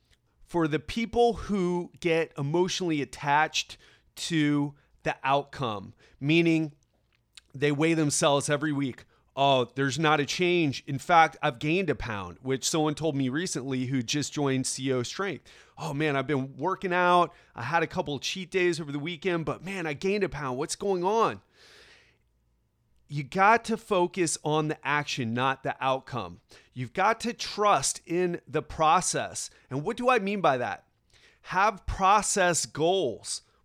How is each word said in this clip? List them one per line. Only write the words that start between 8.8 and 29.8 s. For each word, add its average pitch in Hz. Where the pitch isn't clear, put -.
"Oh, 135
there's 139
not 156
a 143
change. 170
In 139
fact, 165
I've 139
gained 165
a 123
pound," 98
which 131
someone 156
told 156
me 135
recently 135
who 131
just 139
joined 135
C 135
E 131
O 123
Strength. 190
"Oh 156
man, 143
I've 135
been 135
working 180
out. 175
I 117
had 160
a 156
couple 147
of 127
cheat -
days 175
over 147
the 143
weekend, 170
but 123
man, 185
I 151
gained 196
a 175
pound. 139
What's 156
going 190
on?" 190
You 147
got 202
to 220
focus 180
on 156
the 156
action, 135
not 135
the 139
outcome. 123
You've 123
got 214
to 233
trust -
in 175
the 135
process. 156
And 139